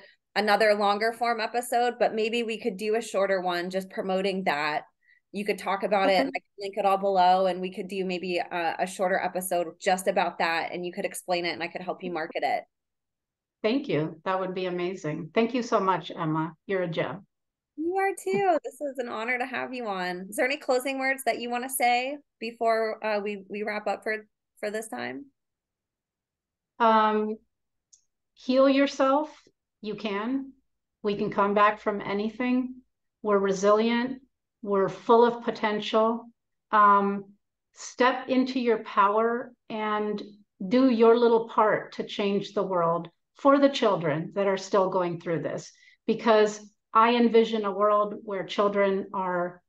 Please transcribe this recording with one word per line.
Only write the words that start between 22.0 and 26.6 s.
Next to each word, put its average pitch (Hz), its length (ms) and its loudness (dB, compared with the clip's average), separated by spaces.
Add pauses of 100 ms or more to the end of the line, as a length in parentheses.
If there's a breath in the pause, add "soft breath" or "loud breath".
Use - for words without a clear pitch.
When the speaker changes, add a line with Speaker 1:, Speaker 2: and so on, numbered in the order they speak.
Speaker 1:
before, 226 640 -2
uh, 214 160 -2
we, 202 280 -6
we 202 140 -8
wrap 208 240 -8
up 202 160 -2
for, 214 240 -6 (340)
for 208 100 -6
this 220 180 -8
time? 254 360 -10 (1500)